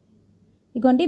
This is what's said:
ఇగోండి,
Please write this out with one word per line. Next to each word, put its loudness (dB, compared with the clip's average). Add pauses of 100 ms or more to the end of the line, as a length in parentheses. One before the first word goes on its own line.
(800)
ఇగోండి, 0